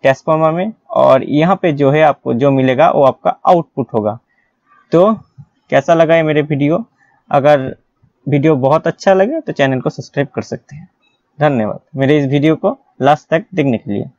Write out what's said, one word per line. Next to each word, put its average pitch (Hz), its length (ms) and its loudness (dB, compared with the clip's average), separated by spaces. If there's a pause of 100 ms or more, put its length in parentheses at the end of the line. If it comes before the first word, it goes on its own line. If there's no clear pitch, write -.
ट्रांसफार्मर 156 500 0
में, 190 220 -6 (160)
और 131 340 2
यहाँ 165 380 0
पे 170 100 0
जो 139 200 0
है 131 100 2
आपको 143 320 0
जो 135 180 0
मिलेगा 131 400 2
वो 147 120 2
आपका 131 260 0 (160)
output 165 480 0
होगा। 107 260 -4 (720)
तो 190 220 4 (560)
कैसा 139 240 0
लगा 165 200 2
है 165 100 2
मेरे 151 180 0
video? 147 440 -2 (460)
अगर 139 440 0 (540)
वीडियो 147 260 2
बहुत 139 320 0
अच्छा 190 260 0
लगे 220 280 0
तो - 100 -12
चैनल 131 300 -2
को 151 80 -4
सब्सक्राइब 139 380 -6
कर - 140 -10
सकते - 340 -14
हैं। 170 140 -20 (500)
धन्यवाद 131 400 -2 (160)
मेरे 135 240 2
इस 139 60 -2
वीडियो 143 300 0
को 214 220 -4 (240)
लास्ट 143 280 0
तक 165 240 -2
देखने 139 240 -2
के - 160 -8
लिए। 104 260 -8